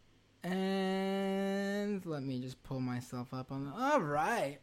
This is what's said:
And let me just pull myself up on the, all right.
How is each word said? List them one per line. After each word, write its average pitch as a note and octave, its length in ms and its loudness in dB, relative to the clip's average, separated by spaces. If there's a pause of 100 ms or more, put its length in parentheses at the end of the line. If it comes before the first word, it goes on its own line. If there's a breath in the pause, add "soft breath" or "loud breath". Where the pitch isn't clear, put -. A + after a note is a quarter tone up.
(440)
And F#3+ 1600 0
let D3+ 180 -4
me C3 160 -2
just B2+ 240 -8
pull C3 160 -4
myself B2 540 -4
up B2+ 180 -6
on C#3 140 -4
the, C#3 60 -6
all C4 300 4
right. F3+ 600 2